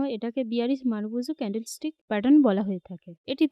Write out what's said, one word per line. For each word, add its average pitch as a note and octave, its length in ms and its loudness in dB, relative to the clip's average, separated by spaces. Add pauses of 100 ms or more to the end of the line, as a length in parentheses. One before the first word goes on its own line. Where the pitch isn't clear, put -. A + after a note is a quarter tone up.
(160)
এটাকে A#3 260 -4 (100)
বিয়ারিশ A#3+ 300 0 (100)
মারুবুজু A3 480 -4
ক্যান্ডেলস্টিক A3+ 540 -6 (160)
প্যাটার্ন A#3 280 6 (100)
বলা G3+ 200 2
হয়ে F#3 220 -4
থাকে। F3+ 220 -16 (200)
এটি D4 200 0